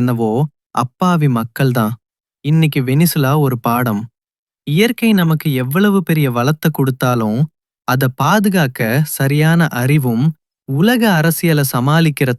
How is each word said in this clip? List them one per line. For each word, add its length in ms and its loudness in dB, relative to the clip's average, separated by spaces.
என்னவோ 320 -2
அப்பாவி 640 0
மக்கள் 400 -2
தான். 160 -2
இன்னைக்கு 440 0
வெனிசுலா 460 0
ஒரு 120 -2
பாடம். 340 -2
இயற்கை 460 0
நமக்கு 320 0
எவ்வளவு 480 0
பெரிய 280 0
வளத்தை 400 0
கொடுத்தாலும் 680 -2
அதை 200 0
பாதுகாக்க 600 0
சரியான 480 2
அறிவும் 460 0
உலக 320 2
அரசியலை 520 0
சமாளிக்கிற 680 0